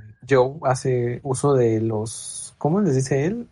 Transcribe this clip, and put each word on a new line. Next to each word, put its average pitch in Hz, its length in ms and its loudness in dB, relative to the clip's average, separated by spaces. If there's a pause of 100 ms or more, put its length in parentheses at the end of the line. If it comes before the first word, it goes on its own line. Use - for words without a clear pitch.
(300)
Joe 135 340 2
hace 127 600 -2
uso 139 300 0
de 117 260 4
los, 110 760 -6
¿cómo 165 240 0
les 160 140 2
dice 135 300 0
él? 233 260 -4